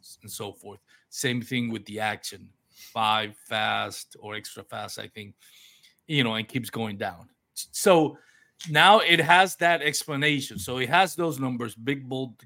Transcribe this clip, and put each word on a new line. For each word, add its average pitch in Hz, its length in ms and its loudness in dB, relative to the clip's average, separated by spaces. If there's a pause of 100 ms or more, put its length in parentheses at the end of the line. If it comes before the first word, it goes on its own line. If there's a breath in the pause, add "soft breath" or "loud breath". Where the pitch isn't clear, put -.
(220)
and 107 80 -16
so 104 220 -10
forth. 101 280 -20 (300 soft breath)
Same 123 320 -4
thing 120 280 -4
with 110 140 -8
the 107 160 -10
action, 104 480 -8 (220)
five 107 640 -2
fast 107 840 -4
or 104 160 -12
extra 107 300 -14
fast, 107 340 -12
I 107 100 -14
think, 101 260 -18 (720 loud breath)
you 147 180 2
know, 113 100 -2
and 110 140 -6
keeps 113 220 -6
going 110 260 -6
down. 98 320 -10 (260)
S-, - 180 -12
so 165 440 4 (540 loud breath)
now 180 300 8
it 170 200 4
has 175 360 4
that 170 260 2
explanation. 143 760 -2
So 123 200 -6
it 127 100 -2
has 175 260 2
those 131 240 -4
numbers, 123 360 -4
big, 131 340 -6
bold 131 380 -8